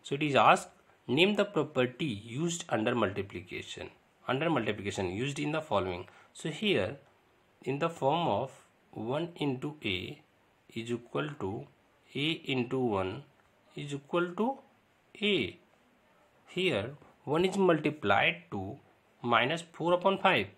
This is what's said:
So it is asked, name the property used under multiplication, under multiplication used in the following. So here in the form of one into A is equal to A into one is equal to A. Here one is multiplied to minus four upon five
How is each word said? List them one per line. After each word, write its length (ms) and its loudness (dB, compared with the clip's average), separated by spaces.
So 120 -6
it 80 -4
is 140 2
asked, 320 8
name 260 6
the 100 2
property 600 -2
used 640 -4
under 260 0
multiplication, 960 -4
under 240 0
multiplication 640 -2
used 260 -4
in 140 -4
the 80 -2
following. 460 -2
So 180 -8
here 460 0
in 160 -4
the 120 0
form 360 0
of 240 0
one 460 -4
into 480 -4
A 380 -6
is 180 -8
equal 360 -6
to 260 -8
A 160 -2
into 340 -2
one 440 -2
is 200 -8
equal 400 -2
to 240 -2
A. 360 0
Here 440 -2
one 220 2
is 100 0
multiplied 960 4
to 280 -8
minus 400 2
four 320 0
upon 240 2
five 400 4